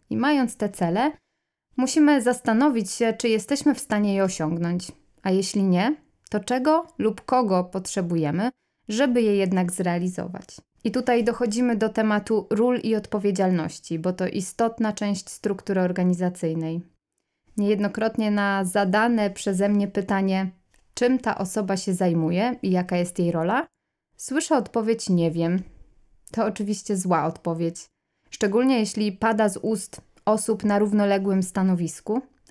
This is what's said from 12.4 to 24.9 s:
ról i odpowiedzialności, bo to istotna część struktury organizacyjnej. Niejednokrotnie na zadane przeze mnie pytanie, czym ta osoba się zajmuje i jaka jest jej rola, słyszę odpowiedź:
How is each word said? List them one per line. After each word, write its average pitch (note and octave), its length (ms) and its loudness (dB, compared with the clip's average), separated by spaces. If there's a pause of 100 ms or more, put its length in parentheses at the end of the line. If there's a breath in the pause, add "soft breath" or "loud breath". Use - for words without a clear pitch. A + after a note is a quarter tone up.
ról A#3+ 300 2
i A3 160 -2
odpowiedzialności, F#3+ 1040 -2
bo F3+ 140 -2
to - 140 -4
istotna A3+ 680 -2
część G3+ 360 -4
struktury F#3+ 520 -2
organizacyjnej. F3+ 1000 -2 (760)
Niejednokrotnie G#3+ 720 0
na G3+ 340 0
zadane G#3 640 2
przeze G3 400 -2
mnie G3+ 180 0
pytanie, F#3+ 640 -2 (420)
czym B3 260 2
ta A3+ 180 -2
osoba G3 400 -2
się F#3+ 160 -2
zajmuje F3 680 0
i F#3+ 100 -2
jaka F3+ 260 0
jest F3 220 -4
jej E3+ 120 0
rola, F3+ 360 -2 (500)
słyszę D4+ 400 -2
odpowiedź: A3+ 520 -2